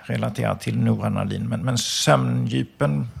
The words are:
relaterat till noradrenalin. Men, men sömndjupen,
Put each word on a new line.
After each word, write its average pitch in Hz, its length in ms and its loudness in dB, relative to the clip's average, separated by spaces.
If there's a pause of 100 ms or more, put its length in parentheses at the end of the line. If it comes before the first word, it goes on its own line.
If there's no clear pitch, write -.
relaterat 117 580 -2
till 113 160 -2
noradrenalin. 104 720 0
Men, 120 160 -2
men 127 120 0
sömndjupen, 123 1300 0 (140)